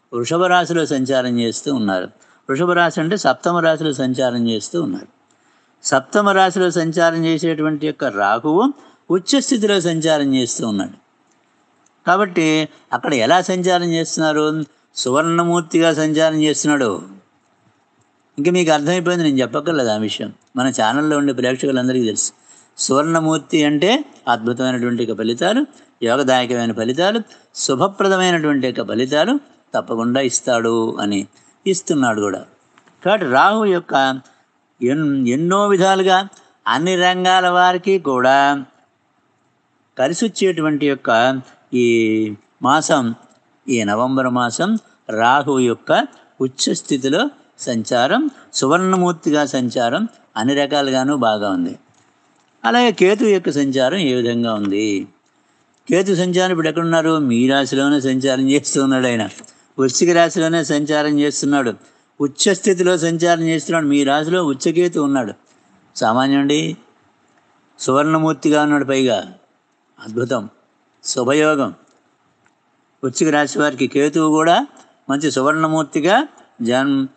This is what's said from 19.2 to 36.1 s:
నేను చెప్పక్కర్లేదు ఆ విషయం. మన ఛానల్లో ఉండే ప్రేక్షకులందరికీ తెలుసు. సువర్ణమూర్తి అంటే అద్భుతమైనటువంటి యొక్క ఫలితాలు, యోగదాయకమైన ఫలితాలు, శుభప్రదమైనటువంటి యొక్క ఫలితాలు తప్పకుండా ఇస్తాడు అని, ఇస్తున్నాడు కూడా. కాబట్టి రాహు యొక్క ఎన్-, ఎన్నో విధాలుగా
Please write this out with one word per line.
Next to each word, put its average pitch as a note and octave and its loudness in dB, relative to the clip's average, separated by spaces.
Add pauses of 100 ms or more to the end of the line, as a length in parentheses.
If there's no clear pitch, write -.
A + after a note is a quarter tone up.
నేను C#3 2
చెప్పక్కర్లేదు C#3 -2
ఆ G#2+ 0
విషయం. G#2+ -6 (220)
మన B2+ -2
ఛానల్లో C3+ 0
ఉండే C#3+ 0
ప్రేక్షకులందరికీ B2+ -2
తెలుసు. G#2+ -4 (460)
సువర్ణమూర్తి D#3 0
అంటే F3 0 (220)
అద్భుతమైనటువంటి A#2+ -2
యొక్క A2 -6
ఫలితాలు, E3+ -2 (380)
యోగదాయకమైన B2 0
ఫలితాలు, C#3 -2 (340)
శుభప్రదమైనటువంటి E3+ 0
యొక్క B2 -6
ఫలితాలు D3 0 (360)
తప్పకుండా A#2+ -2
ఇస్తాడు A#2 -2
అని, G2+ -4 (400)
ఇస్తున్నాడు C3+ -2
కూడా. G2+ -4 (600)
కాబట్టి G3 2
రాహు G3 2
యొక్క C3+ -2 (600)
ఎన్-, C#3 0
ఎన్నో F3 0
విధాలుగా F#3+ 2 (400)